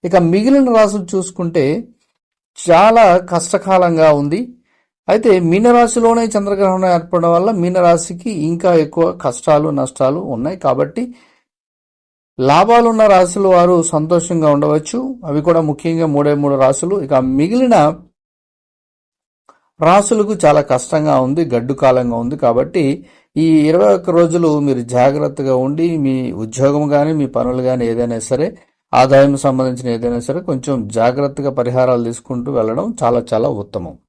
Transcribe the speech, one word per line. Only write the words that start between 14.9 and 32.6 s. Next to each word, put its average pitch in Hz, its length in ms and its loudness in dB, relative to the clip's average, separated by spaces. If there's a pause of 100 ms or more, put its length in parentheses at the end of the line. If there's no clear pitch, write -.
అవి 147 160 -2
కూడా 165 200 2
ముఖ్యంగా 165 440 -2
మూడే 147 280 0
మూడు 143 220 0
రాశులు. 135 400 0 (100)
ఇక 143 80 -4
మిగిలిన 165 640 0 (2000)
రాశులకు 208 520 2 (120)
చాలా 147 160 4
కష్టంగా 143 580 -2
ఉంది, 139 260 -2
గడ్డు 123 280 -4
కాలంగా 127 500 0
ఉంది. 131 140 -6
కాబట్టి 135 680 -2 (320)
ఈ 156 80 0 (240)
ఇరవై 196 240 2
ఒక్క 180 160 -2
రోజులు 165 500 0
మీరు 135 220 -2 (160)
జాగ్రత్తగా 139 580 0
ఉండి 156 420 -2
మీ 131 340 -4
ఉద్యోగం 135 580 -2
కానీ, 147 240 0
మీ 143 140 -2
పనులు 123 340 -4
కానీ 127 240 -2
ఏదైనా 117 340 -4
సరే, 127 380 -4 (360)
ఆదాయం 135 440 4
సంబంధించిన 131 580 -2
ఏదైనా 120 240 -4
సరే 143 220 -6
కొంచెం 135 460 -6
జాగ్రత్తగా 135 640 -2
పరిహారాలు 123 520 0
తీసుకుంటూ 120 480 -8
వెళ్ళడం 131 520 -4